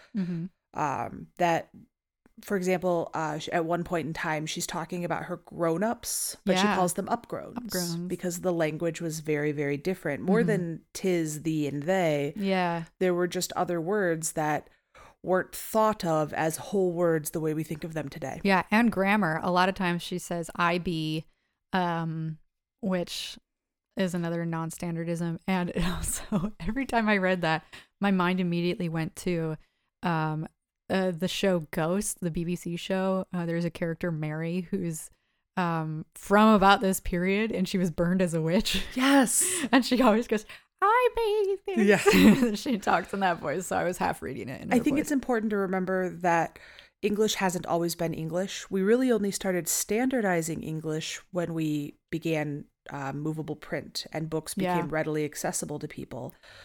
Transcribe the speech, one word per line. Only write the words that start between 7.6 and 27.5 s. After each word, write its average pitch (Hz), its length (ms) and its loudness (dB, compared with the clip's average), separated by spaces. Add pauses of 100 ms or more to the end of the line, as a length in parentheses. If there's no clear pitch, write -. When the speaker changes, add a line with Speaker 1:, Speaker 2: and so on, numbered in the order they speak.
Speaker 2:
because 175 320 -4
the 180 100 0
language 165 480 0
was 160 220 -4
very, 151 320 0
very 143 240 0
different. 147 440 -4
More 190 180 4
Speaker 1:
Mm-hmm. 233 80 4
Speaker 2:
than 175 340 -2 (120)
tis, 160 500 -2
thee, 156 240 0
and 143 160 -4
they, 156 520 0
Speaker 1:
Yeah. 180 480 0 (160)
Speaker 2:
there 185 140 4
were 175 140 2
just 175 260 -4
other 175 260 0
words 170 540 0
that 151 360 -2 (540)
weren't 180 320 0
thought 214 500 0
of 156 280 0
as 160 240 -2
whole 185 340 0
words 165 400 2
the 165 80 -4
way 156 140 0
we 156 100 -2
think 156 200 -8
of 160 120 -10
them 143 140 -4
today. 147 340 -8
Speaker 1:
Yeah, 190 260 4
and 226 220 4
grammar. 190 500 2
A 185 100 -2
lot 180 180 4
of 190 60 0
times 175 280 -2
she 180 160 -6
says, 170 360 -6
"I 175 220 2
be," 160 480 -2 (480)
um, 165 640 -2 (440)
which - 560 -4 (600)
is 185 160 0
another 170 320 -2
non-standardism. 165 1000 -4
And 180 240 0
it 170 140 -2
<laughs> - 20 0
also, 185 720 -4
every 220 260 -4
time 226 240 0
I 208 80 4
read 185 240 2
that, 160 220 0 (380)